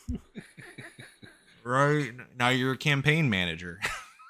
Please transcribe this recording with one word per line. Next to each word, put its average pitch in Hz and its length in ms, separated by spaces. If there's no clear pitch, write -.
<laughs> - 0
Right. 139 500
Now 123 100
you're 131 220
a 127 60
campaign 147 520
manager. 90 540
<laughs> - 60